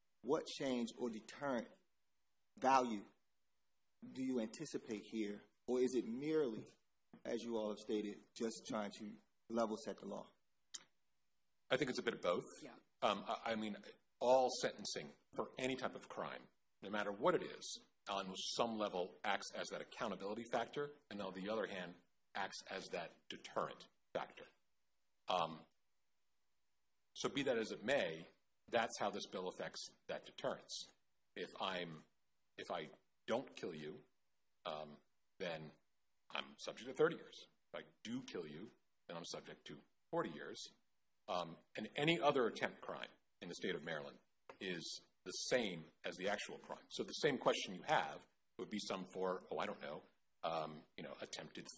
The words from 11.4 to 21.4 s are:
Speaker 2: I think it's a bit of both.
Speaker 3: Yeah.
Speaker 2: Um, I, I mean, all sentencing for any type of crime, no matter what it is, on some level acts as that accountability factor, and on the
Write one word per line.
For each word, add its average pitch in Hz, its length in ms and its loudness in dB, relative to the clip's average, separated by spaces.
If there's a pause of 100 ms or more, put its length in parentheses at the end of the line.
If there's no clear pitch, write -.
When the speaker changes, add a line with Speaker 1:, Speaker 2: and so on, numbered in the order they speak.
Speaker 2:
I 131 60 8
think 139 120 0
it's 120 100 -2
a - 40 -2
bit 113 100 2
of 87 80 -6
both. 92 240 4 (180)
Speaker 3:
Yeah. - 60 -12 (340)
Speaker 2:
Um, 104 240 4
I, 113 260 0
I - 20 2
mean, 107 200 -2 (440)
all 127 300 8 (120)
sentencing 98 460 -2 (280)
for 110 120 0 (100)
any 131 180 0
type 123 200 -2
of - 120 -12
crime, 67 340 -4 (420)
no 98 80 -8
matter 104 200 2
what 127 220 4
it 139 80 4 (160)
is, - 220 -8 (280)
on 98 180 0 (100)
some 113 420 2
level 92 360 0 (100)
acts 98 240 2 (120)
as 87 100 -4
that 92 120 -4
accountability 104 720 -4
factor, 143 400 0 (180)
and 101 100 -6
on 95 140 -4
the 95 180 -2